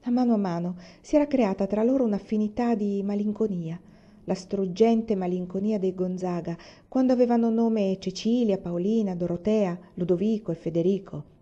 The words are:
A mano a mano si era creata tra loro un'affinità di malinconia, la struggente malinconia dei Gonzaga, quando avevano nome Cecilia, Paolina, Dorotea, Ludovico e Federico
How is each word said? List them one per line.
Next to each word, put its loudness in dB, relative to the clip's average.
A -4
mano 4
a 2
mano -2
si -6
era 6
creata 0
tra 0
loro 2
un'affinità 0
di -2
malinconia, -2
la -2
struggente 2
malinconia -2
dei -2
Gonzaga, -4
quando 2
avevano 4
nome 2
Cecilia, 0
Paolina, -2
Dorotea, 0
Ludovico 0
e -4
Federico -2